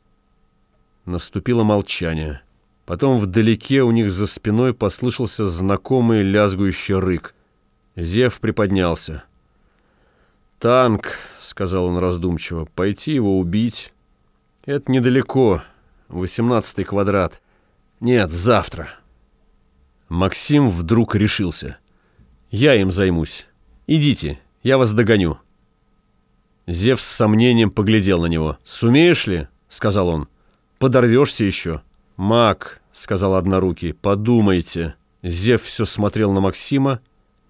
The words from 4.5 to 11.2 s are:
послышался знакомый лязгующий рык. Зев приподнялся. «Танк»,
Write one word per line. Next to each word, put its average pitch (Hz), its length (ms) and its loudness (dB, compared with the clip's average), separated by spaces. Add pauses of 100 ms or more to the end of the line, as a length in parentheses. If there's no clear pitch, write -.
послышался 113 760 -4
знакомый 101 760 0
лязгующий 98 720 0
рык. 92 380 -2 (640)
Зев 98 460 -2
приподнялся. 92 840 -2 (1400)
«Танк», 120 600 0 (240)